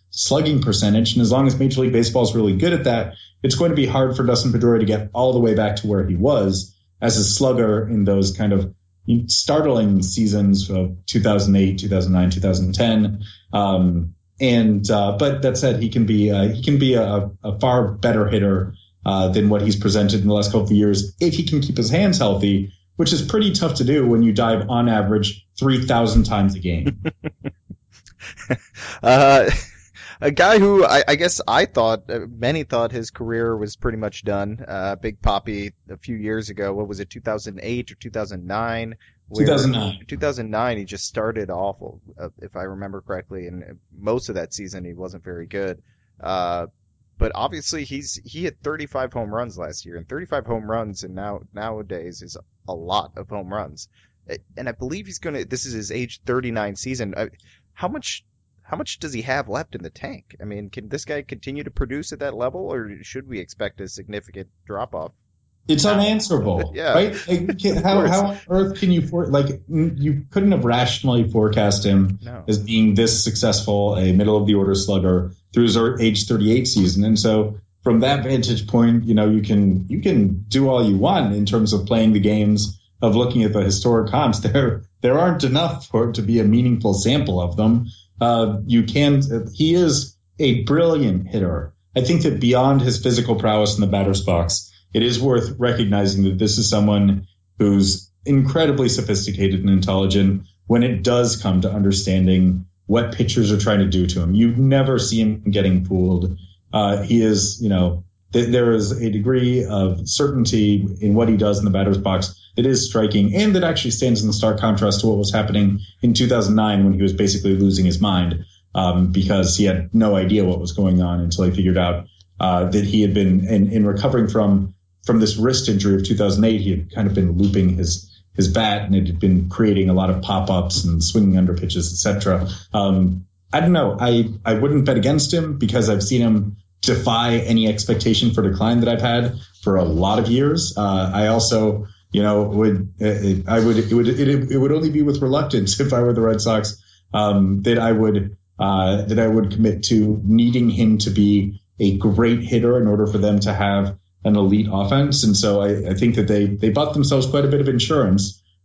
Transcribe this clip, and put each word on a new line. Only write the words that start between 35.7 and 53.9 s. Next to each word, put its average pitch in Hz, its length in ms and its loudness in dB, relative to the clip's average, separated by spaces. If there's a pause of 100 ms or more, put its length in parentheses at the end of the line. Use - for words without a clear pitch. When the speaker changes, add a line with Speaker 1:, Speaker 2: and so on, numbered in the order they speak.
Speaker 2:
a 92 80 -16
few 120 180 -12
years 107 340 -8
ago, 98 240 -6
what 104 140 -6
was 98 140 -12
it, 98 80 -12
two 120 100 -20
thousand 107 420 -10
eight 120 300 -10
or - 40 -20
two - 140 -20
thousand 98 360 -10
nine? 113 500 -8 (320)
Where 110 180 -2
Speaker 1:
Two 156 60 2
thousand 131 200 2
nine. 101 360 -6
Speaker 2:
Two - 100 -12
thousand 123 320 -6
nine, 113 280 -4
he 101 80 -12
just 98 200 -14
started 110 440 -6
awful, 95 520 -10 (160)
uh, 85 120 -14 (120)
if - 140 -20
I 90 80 -10
remember 95 380 -14
correctly, 92 460 -14
and 87 320 -18 (120)
most 104 380 -6
of 101 60 -10
that 82 180 -8
season 92 320 -14
he 87 80 -16
wasn't 90 320 -16
very 85 220 -14
good. 95 340 -8 (400)
Uh, 87 460 -6 (500)
but 113 180 -4
obviously 151 480 -8
he's, 135 400 -14
he 139 200 -14
hit 170 200 -10
thirty-five 143 480 -8
home 107 220 -10
runs 113 240 -10
last 78 280 -14
year, 85 120 -16
and 82 100 -16
thirty-five 147 380 -8
home 110 260 -8
runs 110 320 -8
and 92 100 -16
now, 101 280 -12 (120)
nowadays 98 680 -12
is - 160 -20 (320)
a 92 40 -8
lot 85 440 -6
of - 100 -16
home 98 260 -12
runs. 78 360 -12 (400)